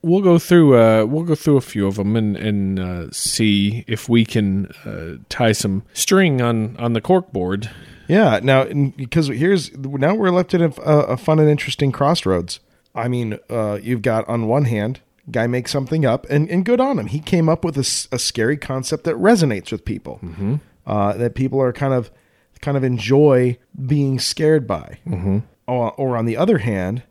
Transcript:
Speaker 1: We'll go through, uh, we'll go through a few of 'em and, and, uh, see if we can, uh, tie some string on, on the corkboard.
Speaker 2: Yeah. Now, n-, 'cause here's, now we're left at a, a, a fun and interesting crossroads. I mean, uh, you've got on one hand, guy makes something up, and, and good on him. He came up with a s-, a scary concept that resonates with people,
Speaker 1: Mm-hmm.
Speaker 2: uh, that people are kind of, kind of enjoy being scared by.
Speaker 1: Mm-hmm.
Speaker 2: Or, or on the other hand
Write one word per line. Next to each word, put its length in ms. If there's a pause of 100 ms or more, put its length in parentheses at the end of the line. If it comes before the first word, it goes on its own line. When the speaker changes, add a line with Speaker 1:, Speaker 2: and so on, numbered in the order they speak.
Speaker 1:
We'll 180
go 180
through, 400
uh, 280
we'll 180
go 100
through 220
a 60
few 260
of 100
'em 160
and, 220
and, 420
uh, 320
see 760
if 200
we 160
can, 420 (180)
uh, 360 (100)
tie 220
some 300 (120)
string 460
on, 360
on 160
the 80
corkboard. 680 (380)
Speaker 2:
Yeah. 340
Now, 220
n-, 300 (180)
'cause 180
here's, 480
now 380
we're 160
left 240
at 60
a, 60 (220)
a, 100 (160)
a 20
fun 240
and 100
interesting 400
crossroads. 720 (340)
I 140
mean, 300 (120)
uh, 320
you've 200
got 260
on 180
one 200
hand, 340 (320)
guy 160
makes 240
something 340
up, 240
and, 180
and 160
good 160
on 200
him. 80
He 100
came 300
up 160
with 120
a 40
s-, 320
a 80
scary 360
concept 480
that 120
resonates 560
with 120
people, 380
Speaker 1:
Mm-hmm. 320 (320)
Speaker 2:
uh, 280
that 200
people 260
are 120
kind 200
of, 180 (520)
kind 160
of 60
enjoy 760 (260)
being 360
scared 460
by. 400
Speaker 1:
Mm-hmm. 320 (280)
Speaker 2:
Or, 260
or 240
on 80
the 140
other 200
hand 520